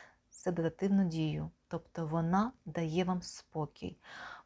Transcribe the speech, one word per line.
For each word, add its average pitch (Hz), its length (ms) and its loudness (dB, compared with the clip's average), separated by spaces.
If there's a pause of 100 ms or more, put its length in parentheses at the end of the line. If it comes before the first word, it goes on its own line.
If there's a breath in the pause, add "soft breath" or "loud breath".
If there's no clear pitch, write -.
(300 loud breath)
седативну 185 760 2
дію. 156 440 0 (180)
Тобто 165 380 -6
вона 170 460 2 (140)
дає 165 380 0
вам 180 180 0
спокій. - 760 -8 (480 loud breath)